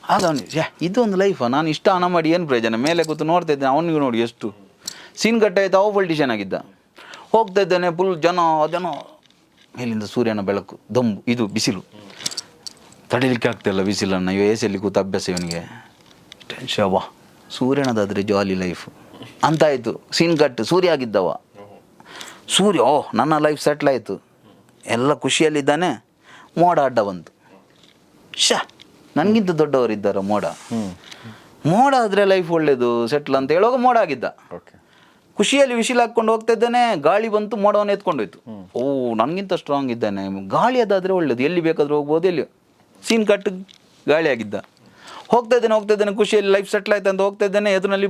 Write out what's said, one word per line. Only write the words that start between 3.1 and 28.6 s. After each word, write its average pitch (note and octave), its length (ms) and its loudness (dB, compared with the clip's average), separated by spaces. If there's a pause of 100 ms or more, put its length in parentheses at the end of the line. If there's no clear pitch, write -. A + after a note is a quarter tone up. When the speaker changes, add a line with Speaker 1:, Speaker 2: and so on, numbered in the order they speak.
Speaker 1:
ನೋಡ್ತಾ E3 300 0
ಇದ್ದೇನೆ, C3+ 180 0
ಅವನಿಗೆ D#3+ 280 0
ನೋಡಿ B2+ 200 0
ಎಷ್ಟು." A#2 340 -4 (640)
ಸೀನ್ A3+ 260 0
ಕಟ್ G3 180 2
ಆಯ್ತು, F#3+ 180 2
ಅವ G#3 140 2
ಪೊಲಿಟಿಷಿಯನ್ E3 400 0
ಆಗಿದ್ದ. G2+ 220 -4 (800)
ಹೋಗ್ತಾ G3+ 300 2
ಇದ್ದಾನೆ, F3 360 0
ಫುಲ್ F#3 240 -2
ಜನ, F3 180 2 (320)
ಜನ, F3 160 -6 (920)
ಮೇಲಿಂದ A2+ 260 -4
ಸೂರ್ಯನ A2 380 -2
ಬೆಳಕು, G2 380 -6 (160)
ದಂಬು, A2+ 320 0
ಇದು A#2+ 200 0
ಬಿಸಿಲು, G2+ 360 -4 (1300)
ತಡಿಲಿಕ್ಕೆ B2 400 0
ಆಗ್ತಾ G#2+ 200 -4
ಇಲ್ಲ G2 120 0
ಬಿಸಿಲನ್ನು. F#2+ 500 -2
ಇವ G2 100 0
ಎ G#2 140 2
ಸಿಯಲ್ಲಿ G2+ 240 -4
ಕೂತು G2 200 -2
ಅಭ್ಯಾಸ G2 300 -4
ಇವನಿಗೆ. E2+ 580 -8 (600)
ಟೆನ್ಷನ್, - 380 -4
"ವಾ, F#2+ 160 0 (480)
ಸೂರ್ಯನದಾದ್ರೆ A#2+ 760 -2
ಜಾಲಿ G2 320 0
ಲೈಫ್" F2+ 340 -6 (540)
ಅಂತಾಯ್ತು. C#3 580 0 (100)
ಸೀನ್ E3 260 0
ಕಟ್, D3 260 0
ಸೂರ್ಯ F3+ 260 2
ಆಗಿದ್ದವ, G#2 500 0 (1080)
ಸೂರ್ಯ, F#3+ 320 2
"ಓ, B2+ 240 4 (100)
ನನ್ನ C#3+ 240 2
ಲೈಫ್ D3+ 240 0
ಸೆಟ್ಲ್ D3 280 2
ಆಯ್ತು", A2 460 -6 (520)
ಎಲ್ಲ A#2+ 260 0
ಖುಷಿಯಲ್ಲಿದ್ದಾನೆ. D3 920 0 (520)
ಮೋಡ E3+ 220 4
ಅಡ್ಡ B2+ 200 2
ಬಂತು. F#2+ 340 -4 (1040)
"ಶ, - 160 0 (640)